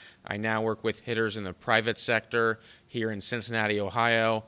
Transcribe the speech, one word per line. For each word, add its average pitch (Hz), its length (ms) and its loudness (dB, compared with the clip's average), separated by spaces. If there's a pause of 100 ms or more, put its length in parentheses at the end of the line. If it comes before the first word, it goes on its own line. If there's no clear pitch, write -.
(240)
I - 120 -6
now 110 260 0
work 110 220 -2
with 110 160 -2
hitters 110 360 -2
in 110 60 -8
the 92 100 -8
private 113 460 2
sector 113 640 0 (260)
here 110 240 -2
in 104 100 -6
Cincinnati, 110 600 -2
Ohio, 113 680 2